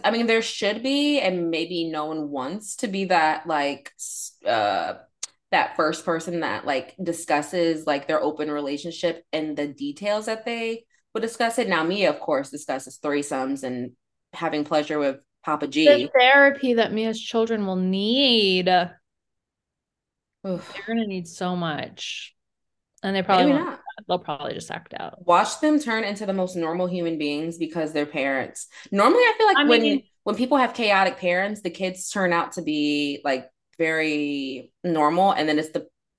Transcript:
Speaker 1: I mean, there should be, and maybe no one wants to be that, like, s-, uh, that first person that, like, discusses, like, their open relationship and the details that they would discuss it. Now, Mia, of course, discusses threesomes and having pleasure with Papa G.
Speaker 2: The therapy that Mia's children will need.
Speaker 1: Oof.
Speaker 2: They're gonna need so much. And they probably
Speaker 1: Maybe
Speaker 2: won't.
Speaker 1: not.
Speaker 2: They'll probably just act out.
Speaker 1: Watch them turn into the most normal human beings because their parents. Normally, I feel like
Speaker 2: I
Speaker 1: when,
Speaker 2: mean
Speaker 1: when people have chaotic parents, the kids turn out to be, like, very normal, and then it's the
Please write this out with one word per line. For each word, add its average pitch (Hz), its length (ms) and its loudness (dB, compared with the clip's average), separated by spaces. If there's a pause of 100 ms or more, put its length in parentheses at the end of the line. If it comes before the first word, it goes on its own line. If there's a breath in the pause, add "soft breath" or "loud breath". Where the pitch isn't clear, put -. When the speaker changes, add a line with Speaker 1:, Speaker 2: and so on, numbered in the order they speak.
Speaker 1:
I 202 60 4
mean, 233 160 0
there 226 160 2
should 214 400 -4
be, 285 380 2
and 175 300 -2
maybe 165 380 -4
no 156 180 -4
one 156 240 -6
wants 143 460 -8
to 233 120 -6
be 196 180 -4
that, 160 400 2
like, 143 520 -4
s-, - 460 -12
uh, 101 500 0 (560)
that - 260 0
first 156 280 -2
person 170 360 -4
that, 107 260 -6
like, 135 360 -4
discusses, 165 840 -2
like, 143 200 -2
their - 160 0
open 151 280 -2
relationship 147 800 -4
and 156 240 -4
the 147 120 -2
details 196 580 -4
that 220 180 -6
they 226 400 -6 (300)
would 220 80 -2
discuss 226 360 -2
it. 220 100 0
Now, 165 160 2
Mia, 180 260 2
of - 100 -4
course, 139 300 -2
discusses - 520 -8
threesomes 139 640 -2
and 123 280 -6 (420)
having 156 300 -2
pleasure 151 340 -2
with 139 260 -2 (180)
Papa 151 260 -2
G. 151 180 4
Speaker 2:
The 285 300 8
therapy 277 580 6
that 226 180 2
Mia's 220 280 -2
children 226 460 0
will 185 100 -2
need. 196 920 4 (1800)
Speaker 1:
Oof. 180 260 -6 (140)
Speaker 2:
They're 226 80 -4
gonna 226 120 0
need 185 220 -6
so 180 280 -4
much. - 760 -8 (680)
And 196 140 -2
they 190 60 0
probably 196 240 4
Speaker 1:
Maybe 285 120 6
Speaker 2:
won't. 349 60 0
Speaker 1:
not. - 160 -8 (280)
Speaker 2:
They'll 180 100 0
probably 143 360 -8
just - 160 -12
act - 280 -12
out. - 280 -10
Speaker 1:
Watch 175 340 4
them 302 200 4
turn 220 240 -2
into 202 220 -6
the 190 80 -2
most 185 200 -2
normal 175 320 -2
human 175 320 -2
beings 151 400 -4
because 160 340 -4
their 147 140 -2
parents. 135 600 -4 (260 loud breath)
Normally, 262 300 6
I 453 160 4
feel 440 80 6
like 392 100 6
Speaker 2:
I 285 80 4
Speaker 1:
when, 233 160 6
Speaker 2:
mean - 240 2 (200)
Speaker 1:
when 226 120 -2
people 254 220 2
have 247 160 0
chaotic 196 420 2
parents, 190 460 -2
the 175 80 -4
kids 185 400 -6
turn 185 220 0
out 170 200 0
to 175 100 -8
be, 147 640 -2
like, 131 240 -2 (300)
very 147 920 -2 (120)
normal, 170 480 4
and 156 160 0
then 151 100 2
it's 151 120 -4
the - 180 -6 (300)